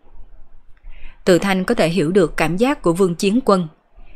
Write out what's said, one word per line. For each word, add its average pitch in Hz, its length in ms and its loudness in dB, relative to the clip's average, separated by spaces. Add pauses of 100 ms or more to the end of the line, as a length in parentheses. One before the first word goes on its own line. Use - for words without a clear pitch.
(1200)
Từ 175 140 6
Thanh 185 260 0
có - 100 0
thể 156 140 2
hiểu 170 220 0
được 180 260 2
cảm 165 200 0
giác 262 260 0
của 170 100 2
Vương 175 220 2
Chiến 208 300 0
Quân. 185 240 2 (480)